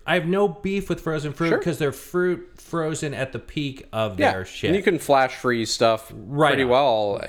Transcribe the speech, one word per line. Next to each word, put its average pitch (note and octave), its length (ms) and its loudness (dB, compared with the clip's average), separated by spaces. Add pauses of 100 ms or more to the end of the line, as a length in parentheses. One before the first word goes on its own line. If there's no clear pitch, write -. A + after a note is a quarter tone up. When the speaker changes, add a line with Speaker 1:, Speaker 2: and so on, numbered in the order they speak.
Speaker 1:
I D#3+ 80 2
have E3+ 120 0
no F#3+ 200 2
beef F#3+ 420 -4
with E3+ 120 -4
frozen D3+ 320 -4
fruit E3 160 -2
Speaker 2:
Sure. E3 100 2
Speaker 1:
'cause D#3 200 -4
they're C#3+ 120 0
fruit F3 720 -4
frozen D#3 540 -4
at C3 180 -6
the A#2+ 80 -8
peak - 520 -8
of G#2+ 280 -2
Speaker 2:
Yeah, - 120 4
Speaker 1:
their F#2+ 120 -6
shit. - 240 -6
Speaker 2:
and F3+ 80 4
you G3+ 60 0
can F3+ 160 2
flash C3+ 360 4
freeze A#2 380 0
stuff A2+ 420 2
Speaker 1:
Right C#3+ 360 2
Speaker 2:
pretty C3+ 140 2
Speaker 1:
on. B2+ 40 0
Speaker 2:
well. A#2 600 2